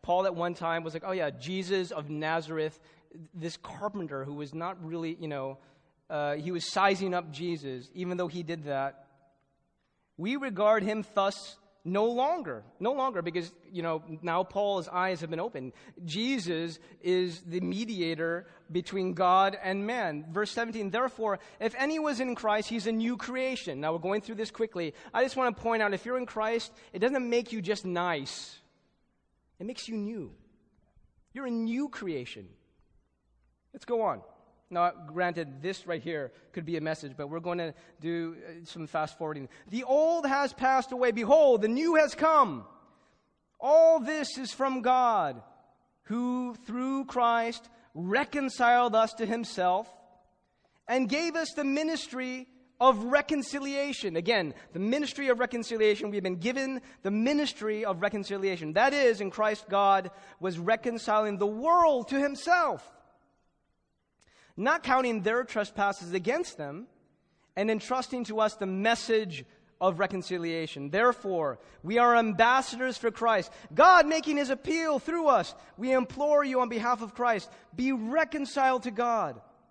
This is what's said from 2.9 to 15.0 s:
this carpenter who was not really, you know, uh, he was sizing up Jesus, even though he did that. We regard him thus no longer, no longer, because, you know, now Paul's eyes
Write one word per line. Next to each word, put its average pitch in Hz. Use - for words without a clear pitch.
this 165
carpenter 170
who 143
was 147
not 175
really, 165
you 160
know, 135
uh, 147
he 151
was 170
sizing 190
up 170
Jesus, 139
even 180
though 180
he 170
did 165
that. 139
We 214
regard 214
him 214
thus 196
no 202
longer, 240
no 220
longer, 262
because, 170
you 175
know, 160
now 175
Paul's 196
eyes 180